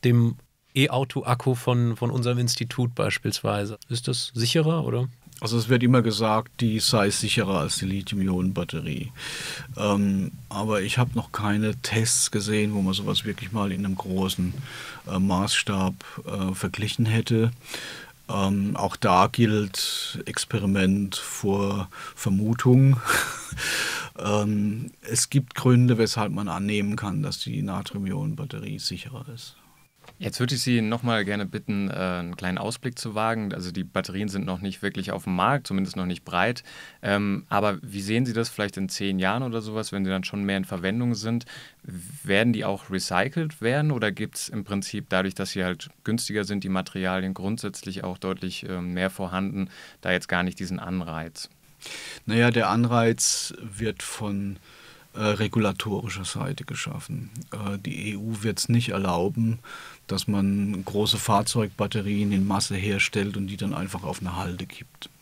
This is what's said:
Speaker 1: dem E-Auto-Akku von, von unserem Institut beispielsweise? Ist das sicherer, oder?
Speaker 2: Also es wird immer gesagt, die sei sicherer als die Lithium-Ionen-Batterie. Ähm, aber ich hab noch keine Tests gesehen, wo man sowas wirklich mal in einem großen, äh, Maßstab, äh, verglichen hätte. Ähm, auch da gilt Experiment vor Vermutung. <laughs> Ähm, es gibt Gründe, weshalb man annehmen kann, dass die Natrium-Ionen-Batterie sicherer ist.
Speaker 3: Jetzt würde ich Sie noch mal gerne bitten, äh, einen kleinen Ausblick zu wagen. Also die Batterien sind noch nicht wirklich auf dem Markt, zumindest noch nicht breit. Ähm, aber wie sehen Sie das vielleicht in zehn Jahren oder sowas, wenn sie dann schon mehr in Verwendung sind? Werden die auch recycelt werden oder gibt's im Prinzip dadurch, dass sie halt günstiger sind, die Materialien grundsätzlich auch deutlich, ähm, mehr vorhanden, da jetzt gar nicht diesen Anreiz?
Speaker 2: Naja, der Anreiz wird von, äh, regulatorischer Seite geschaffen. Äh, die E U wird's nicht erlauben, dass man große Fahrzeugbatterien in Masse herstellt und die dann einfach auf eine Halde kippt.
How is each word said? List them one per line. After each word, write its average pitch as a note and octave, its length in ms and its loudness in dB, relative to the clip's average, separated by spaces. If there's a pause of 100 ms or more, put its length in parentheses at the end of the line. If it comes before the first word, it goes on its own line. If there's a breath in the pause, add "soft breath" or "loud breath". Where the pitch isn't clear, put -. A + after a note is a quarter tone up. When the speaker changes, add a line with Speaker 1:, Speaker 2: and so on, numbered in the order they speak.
Speaker 1:
dem A#2+ 320 6 (380)
E-Auto-Akku B2+ 800 2
von, A#2+ 420 2
von A#2+ 140 0
unserem B2 280 0
Institut A#2+ 560 0
beispielsweise? G#2 840 -2 (100)
Ist A#2+ 200 -4
das - 260 -4
sicherer, D#3 500 2
oder? A#2+ 240 0 (320)
Speaker 2:
Also A2+ 180 0
es A2 100 0
wird B2 140 6
immer B2+ 200 8
gesagt, A2 580 2
die A2 200 2
sei G#2 300 4
sicherer G2 480 2
als - 180 0
die F#2+ 100 -2
Lithium-Ionen-Batterie. F#2 1300 -2 (640 loud breath)
Ähm, G2+ 560 2 (160)
aber G#2 340 0
ich G#2 160 0
hab B2 160 2
noch - 180 -2
keine G#2+ 440 0
Tests - 540 0
gesehen, G#2+ 440 0
wo G2+ 80 2
man F#2+ 120 2
sowas G2+ 300 -2
wirklich G2 280 -6
mal G2+ 180 0
in F#2+ 140 -2
einem F#2+ 120 0
großen, F#2 580 -2 (540 loud breath)
äh, F#2+ 100 -2
Maßstab, F#2+ 760 2 (320)
äh, F#2+ 280 -2
verglichen G#2 520 -2
hätte. A2+ 460 4 (760 loud breath)
Ähm, G2 480 0
auch G2 200 -2
da F#2+ 320 6
gilt - 1000 0
Experiment G2 880 2
vor G2 720 0 (260 loud breath)
Vermutung. B2 880 6
<laughs> - 40 -6 (1120 loud breath)
Ähm, G#2 760 0 (100)
es - 260 -2
gibt C3+ 260 2
Gründe, B2 440 6
weshalb G#2+ 340 2
man G2 160 -2
annehmen G2+ 480 0
kann, G2+ 260 -2
dass - 160 -4
die A2+ 220 -4
Natrium-Ionen-Batterie G2+ 1160 -4
sicherer G#2+ 500 -8
ist. - 280 -16 (600 soft breath)
Speaker 3:
Jetzt - 220 -4
würde B2+ 140 0
ich A#2+ 80 -2
Sie B2 180 4
noch A2+ 220 0
mal A2+ 240 2
gerne G#2 180 -2
bitten, G2 460 -2
äh, - 20 -6
einen F2+ 420 -2
kleinen F#2 220 -2
Ausblick A#2+ 420 -6
zu A2 160 -8
wagen. A2 380 0
Also F2+ 200 -6
die F#2 120 -4
Batterien G2 460 -4
sind G2 160 -4
noch F#2 160 -4
nicht G2 180 -6
wirklich G2 320 -4
auf G2+ 120 -6
dem F#2 120 0
Markt, B2 300 2
zumindest F#2+ 300 -2
noch F#2 100 -2
nicht F2+ 180 -6
breit. F#2+ 400 0 (380 loud breath)
Ähm, G2+ 480 0
aber G2+ 320 2
wie G2+ 180 -8
sehen A2 240 2
Sie B2 80 -2
das A2+ 160 0
vielleicht G#2 300 -4
in F#2+ 100 -2
zehn G2 300 -2
Jahren G2 240 2
oder A#2 180 -4
sowas, G#2+ 320 -6
wenn G2 140 0
sie F#2+ 40 0
dann F#2+ 140 0
schon G2+ 200 -4
mehr G2 120 0
in F#2+ 80 0
Verwendung G#2 500 0
sind? A2+ 300 -2 (380 loud breath)
Werden G2 720 0
die G#2+ 100 -4
auch G2 240 -4
recycelt G2+ 720 -2
werden C#3 300 2
oder G#2+ 220 2
gibt's - 360 -6
im G#2 160 -6
Prinzip G2+ 460 -6
dadurch, F#2+ 240 2
dass F#2+ 160 -4
sie F#2+ 120 -2
halt F2+ 280 -4 (140)
günstiger G#2 400 -2
sind, G2 200 -4
die G2 60 -2
Materialien F#2+ 640 -2
grundsätzlich F#2+ 680 -6
auch F#2 140 -6
deutlich, F#2+ 500 -6
ähm, F2+ 280 -4
mehr F#2 160 0
vorhanden, F#2+ 580 -2 (320 loud breath)
da F#2 100 -2
jetzt F2+ 180 0
gar F2 140 2
nicht F#2 160 -4
diesen F2+ 200 -6
Anreiz? E2+ 720 -6 (720 loud breath)
Speaker 2:
Naja, A#2 260 6
der A2+ 200 4
Anreiz A#2 920 4
wird G#2+ 400 -6
von, G2+ 540 -4 (580 loud breath)
äh, - 60 -8
regulatorischer G#2 1040 0
Seite G2 400 -6
geschaffen. - 640 -8 (220)
Äh, G2+ 260 -6
die G#2 320 -6
E G#2 60 -6
U G#2 260 -6
wird's G#2+ 260 -2
nicht A#2 200 4
erlauben, G2 720 0 (480 loud breath)
dass F#2+ 180 -4
man G2+ 580 0
große G#2 340 0
Fahrzeugbatterien G#2 1120 2
in G2 140 4
Masse G2+ 280 0
herstellt G2 640 0
und G2 100 -2
die G2 100 -6
dann G2+ 160 -4
einfach F#2 300 -6
auf - 180 -6
eine F2+ 140 -4
Halde F2+ 320 -4
kippt. - 440 -18 (120)